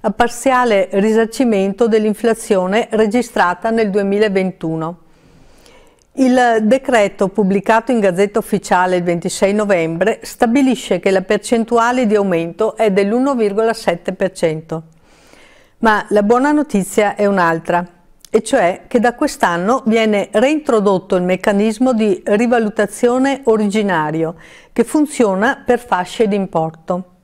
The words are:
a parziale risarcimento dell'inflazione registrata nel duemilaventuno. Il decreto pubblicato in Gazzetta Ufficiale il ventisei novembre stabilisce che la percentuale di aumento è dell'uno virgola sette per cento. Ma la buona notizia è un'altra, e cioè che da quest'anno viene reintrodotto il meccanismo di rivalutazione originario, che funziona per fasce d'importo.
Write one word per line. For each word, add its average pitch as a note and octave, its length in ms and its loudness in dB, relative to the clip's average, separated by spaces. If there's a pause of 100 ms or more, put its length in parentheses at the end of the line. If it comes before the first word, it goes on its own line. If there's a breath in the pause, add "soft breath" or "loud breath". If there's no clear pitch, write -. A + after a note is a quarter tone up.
a G#3 100 -2
parziale A#3 800 0
risarcimento G#3+ 960 0
dell'inflazione G#3+ 1040 0
registrata G#3+ 800 0
nel A3+ 180 0
duemilaventuno. F#3 1080 -2 (1120 soft breath)
Il B3 480 2
decreto G#3+ 680 0
pubblicato G#3 600 0
in A#3 80 2
Gazzetta G3 380 0
Ufficiale F#3 600 0
il F3 60 -2
ventisei F3+ 500 -2
novembre G3 680 0
stabilisce A#3+ 760 0
che G3 100 0
la F#3+ 140 0
percentuale A#3 840 0
di G#3 100 2
aumento F3+ 600 -2
è A3 160 2
dell'uno A3 420 0
virgola A3 400 0
sette F#3 400 -4
per F#3 180 -4
cento. D#3+ 520 -6 (960 soft breath)
Ma G#3+ 300 2
la G#3 120 2
buona B3 300 2
notizia G#3+ 640 0
è G#3 100 0
un'altra, F3 600 0 (440)
e A3+ 140 0
cioè F#3+ 440 0
che A#3+ 120 0
da A#3+ 160 0
quest'anno G#3+ 720 0
viene A3 440 0
reintrodotto G#3+ 840 0
il F3+ 80 0
meccanismo G#3+ 680 0
di G#3+ 300 0
rivalutazione A#3+ 1200 0
originario, F#3 880 0 (360 loud breath)
che A#3 120 0
funziona A#3+ 840 0
per A#3+ 140 0
fasce F#3 480 -2
d'importo. F#3 760 -4 (200)